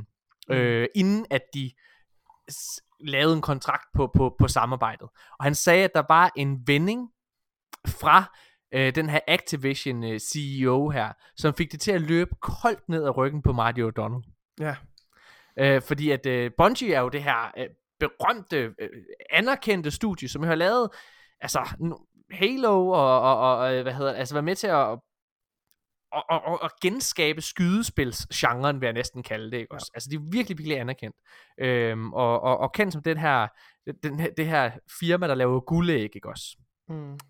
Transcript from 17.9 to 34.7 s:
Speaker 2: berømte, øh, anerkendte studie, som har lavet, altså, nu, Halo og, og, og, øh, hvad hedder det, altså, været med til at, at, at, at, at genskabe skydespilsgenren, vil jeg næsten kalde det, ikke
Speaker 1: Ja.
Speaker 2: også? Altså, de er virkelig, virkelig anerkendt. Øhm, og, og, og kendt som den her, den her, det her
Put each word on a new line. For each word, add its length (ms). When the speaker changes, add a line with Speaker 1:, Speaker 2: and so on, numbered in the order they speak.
Speaker 2:
berømte, 580
øh, 320
anerkendte 600
studie, 380
som 140
har 120
lavet, 340
altså, 280
nu, 180
Halo 580
og, 320
og, 360
og, 180
øh, 80
hvad 100
hedder 180
det, 80
altså, 160
været 100
med 100
til 120
at, 240
at, 160
at, 160
at, 160
at 80
genskabe 600
skydespilsgenren, 1400
vil 60
jeg 60
næsten 300
kalde 280
det, 60
ikke 140
Speaker 1:
Ja. 40
Speaker 2:
også? 180
Altså, 160
de 60
er 40
virkelig, 260
virkelig 220
anerkendt. 360
Øhm, 540
og, 280
og, 160
og 160
kendt 200
som 100
den 140
her, 300
den 160
her, 180
det 100
her 240